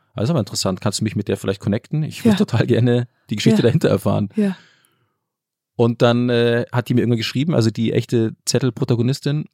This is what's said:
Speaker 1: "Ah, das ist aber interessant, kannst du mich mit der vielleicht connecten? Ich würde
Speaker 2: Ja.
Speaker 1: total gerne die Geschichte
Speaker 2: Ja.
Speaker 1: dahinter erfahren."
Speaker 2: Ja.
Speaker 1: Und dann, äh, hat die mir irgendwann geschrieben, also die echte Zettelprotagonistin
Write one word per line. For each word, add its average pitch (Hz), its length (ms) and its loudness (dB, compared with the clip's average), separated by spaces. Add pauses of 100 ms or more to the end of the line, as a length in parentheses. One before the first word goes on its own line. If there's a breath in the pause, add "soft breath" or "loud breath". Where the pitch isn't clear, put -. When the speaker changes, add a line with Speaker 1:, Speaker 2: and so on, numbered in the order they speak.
(140)
Speaker 1:
"Ah, - 40 -12
das 101 80 -2
ist 127 60 -2
aber 160 80 0
interessant, 95 420 -4
kannst - 180 -4
du - 40 -4
mich 107 120 -2
mit 104 120 -4
der 101 100 0
vielleicht 98 240 -4
connecten? 120 420 -4
Ich - 220 -10
würde 220 80 4
Speaker 2:
Ja. 185 40 0
Speaker 1:
total 156 300 0
gerne 120 400 2 (220)
die 110 60 -4
Geschichte 202 260 2
Speaker 2:
Ja. - 60 0
Speaker 1:
dahinter - 220 2
erfahren." 104 460 0
Speaker 2:
Ja. 196 200 0 (1200 loud breath)
Speaker 1:
Und 120 240 2
dann, 120 280 2
äh, 117 420 2
hat 123 180 -2
die 123 40 0
mir 120 80 4
irgendwann 117 160 2
geschrieben, 135 380 -2
also 113 160 2
die 113 220 -2
echte 113 420 0 (100)
Zettelprotagonistin 127 1080 -2